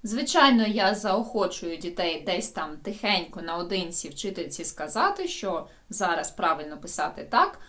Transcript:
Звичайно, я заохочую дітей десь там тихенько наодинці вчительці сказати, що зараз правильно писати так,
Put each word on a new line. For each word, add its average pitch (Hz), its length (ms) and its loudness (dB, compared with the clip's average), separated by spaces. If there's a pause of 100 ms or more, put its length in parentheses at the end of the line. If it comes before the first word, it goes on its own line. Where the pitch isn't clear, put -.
Звичайно, 247 600 6
я 202 280 4
заохочую 196 800 0
дітей 170 500 -2
десь 180 220 0
там 156 340 -6
тихенько 196 600 -2
наодинці 175 680 -4
вчительці - 560 -6
сказати, 247 640 -2
що 175 380 -4 (240)
зараз 175 400 0
правильно 156 480 -2
писати - 520 -6
так, 349 280 4 (100)